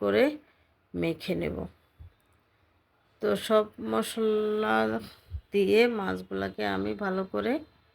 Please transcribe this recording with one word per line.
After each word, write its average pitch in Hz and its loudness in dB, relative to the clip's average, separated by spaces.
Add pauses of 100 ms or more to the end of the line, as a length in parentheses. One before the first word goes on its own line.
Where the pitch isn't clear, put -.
করে 202 4 (720)
মেখে 170 -2
নেব। 165 -4 (1600)
তো 214 0
সব 214 4 (260)
মশলা 214 0 (760)
দিয়ে 202 4 (180)
মাছগুলোকে 190 -4
আমি 196 -2
ভালো 190 -2
করে 208 -2 (420)